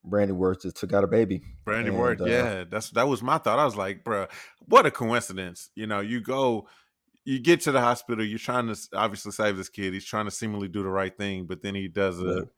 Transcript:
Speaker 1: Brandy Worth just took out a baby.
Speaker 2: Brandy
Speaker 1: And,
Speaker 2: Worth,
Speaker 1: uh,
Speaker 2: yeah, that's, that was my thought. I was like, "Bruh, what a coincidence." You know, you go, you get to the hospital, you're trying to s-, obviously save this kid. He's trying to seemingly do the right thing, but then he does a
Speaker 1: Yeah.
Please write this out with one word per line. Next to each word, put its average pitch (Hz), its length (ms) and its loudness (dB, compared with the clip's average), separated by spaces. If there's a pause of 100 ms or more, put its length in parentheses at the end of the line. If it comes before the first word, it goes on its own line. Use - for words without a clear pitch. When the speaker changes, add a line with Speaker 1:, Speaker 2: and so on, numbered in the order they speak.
Speaker 1:
Brandy 98 280 2
Worth 92 300 2
just 92 140 -8
took 95 160 -4
out 101 120 6
a - 40 2
baby. 98 340 2 (220)
Speaker 2:
Brandy 113 260 -2
Speaker 1:
And, 98 80 0
Speaker 2:
Worth, 117 220 2
Speaker 1:
uh, - 60 0
Speaker 2:
yeah, 113 380 0
that's, 101 260 -8
that - 180 2
was 113 140 0
my 143 160 2
thought. 113 200 2
I 151 60 4
was 113 120 0
like, 98 280 -4
"Bruh, 101 260 -4 (360)
what 226 200 8
a 135 40 4
coincidence." 98 840 -4
You 107 120 -8
know, 104 140 -2
you 113 200 -4
go, 123 480 0 (560)
you 135 160 -2
get 165 220 4
to 147 100 0
the 131 80 6
hospital, 120 440 0
you're 107 140 -4
trying 123 280 0
to 113 60 -2
s-, - 200 -10
obviously 101 400 -2
save 104 240 0
this 95 140 -8
kid. 95 240 -6
He's 95 100 -8
trying 107 220 -4
to 98 40 -6
seemingly 104 380 -6
do 98 140 -4
the 95 80 -4
right 95 260 -2
thing, 95 300 -6
but 87 160 -10
then 101 120 -6
he 98 140 -6
does 92 320 0
a 92 60 -4
Speaker 1:
Yeah. 90 140 -2 (180)